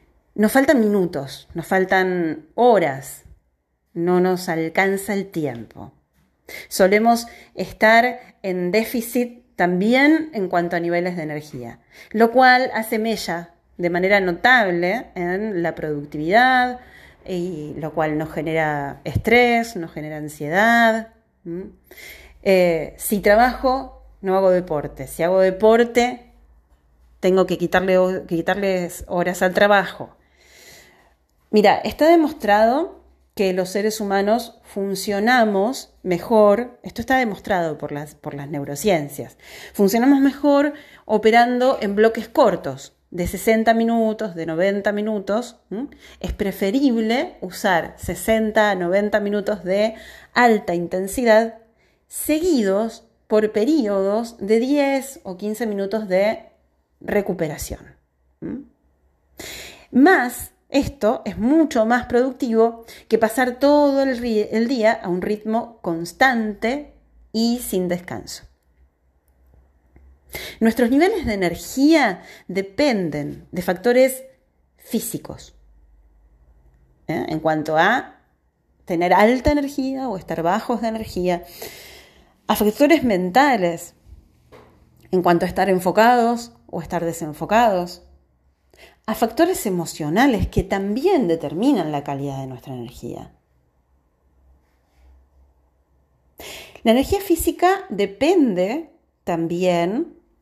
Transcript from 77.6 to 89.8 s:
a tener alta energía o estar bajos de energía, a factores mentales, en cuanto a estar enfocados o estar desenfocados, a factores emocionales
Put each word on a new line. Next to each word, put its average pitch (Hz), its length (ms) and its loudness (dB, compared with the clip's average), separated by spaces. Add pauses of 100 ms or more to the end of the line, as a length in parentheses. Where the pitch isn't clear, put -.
a 214 400 0 (680)
tener 180 300 0
alta 240 400 4
energía 269 560 -4
o 190 80 -8
estar 165 260 -8
bajos 220 380 -2
de 233 80 -4
energía, 180 560 -4 (1040)
a 220 100 0
factores 277 480 2
mentales, 185 880 0 (1200)
en 185 120 2
cuanto 175 220 2
a - 20 -4
estar 190 220 -2
enfocados 226 800 2 (140)
o 175 160 -10
estar 170 240 -6
desenfocados, 175 960 -2 (1080)
a 220 60 -6
factores 330 500 0
emocionales 180 840 0